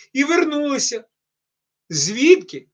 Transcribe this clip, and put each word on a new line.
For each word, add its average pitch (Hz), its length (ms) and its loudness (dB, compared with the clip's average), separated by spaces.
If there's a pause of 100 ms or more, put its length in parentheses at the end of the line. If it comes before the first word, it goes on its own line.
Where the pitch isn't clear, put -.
(120)
і 277 120 0
вернулися? 294 800 -2 (840)
Звідки? 190 840 0